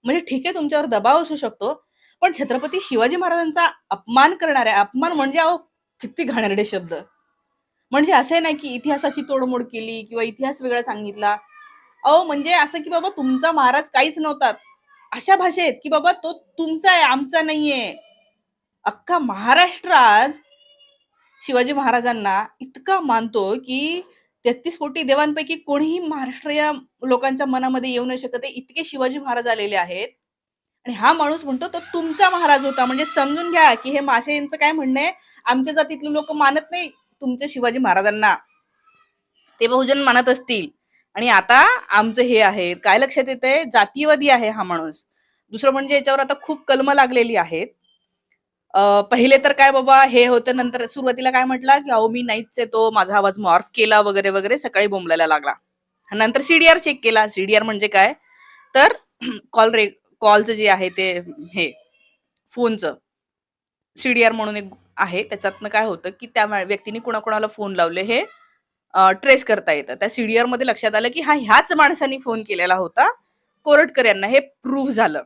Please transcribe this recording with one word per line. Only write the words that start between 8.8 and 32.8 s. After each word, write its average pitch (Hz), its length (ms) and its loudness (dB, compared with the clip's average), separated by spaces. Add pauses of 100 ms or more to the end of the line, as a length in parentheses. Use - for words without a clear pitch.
तोडमोड 254 420 -4
केली 226 400 -10
किंवा 226 220 -6
इतिहास 262 380 -6
वेगळा 240 200 -4
सांगितला. 208 540 -4 (680)
अहो 320 200 4
म्हणजे 294 280 -2
असं 311 300 0
की 302 80 -12
बाबा 349 180 -4
तुमचा 285 440 -2
महाराज 285 380 0
काहीच 302 280 0
नव्हता, 294 340 -2 (600)
अशा 302 240 -4
भाषेत 349 460 -2
की 302 60 -12
बाबा 311 240 0
तो 349 200 -8 (260)
तुमचा 320 340 0
आहे, 339 100 4
आमचा 277 400 0
नाहीये. 294 520 -4 (880)
अख्खा 339 340 -4
महाराष्ट्र 269 720 2
आज 254 480 4 (1080)
शिवाजी 247 260 0
महाराजांना 233 720 -2 (160)
इतका 359 400 -4
मानतो 226 540 -2
की 269 460 -6 (440)
तेहतीस 247 340 -4
कोटी 294 240 -8
देवांपैकी 302 540 -2
कोणीही 311 420 -4
महाराष्ट्र 294 520 -10
या 302 220 0 (300)
लोकांच्या 262 440 -2
मनामध्ये 262 440 -4
येऊ 240 140 -4
नाही 254 140 -6
शकत 254 240 -10
आहे, 277 100 -10
इतके 302 320 -10
शिवाजी 269 340 -4
महाराज 240 300 -6
आलेले 208 280 -2
आहेत. 180 320 -4 (760)
आणि 247 80 -10
हा 226 180 4
माणूस 311 320 -2
म्हणतो 277 240 -6
तो 339 100 -8
तुमचा 339 520 0
महाराज 294 340 2
होता. 262 200 -2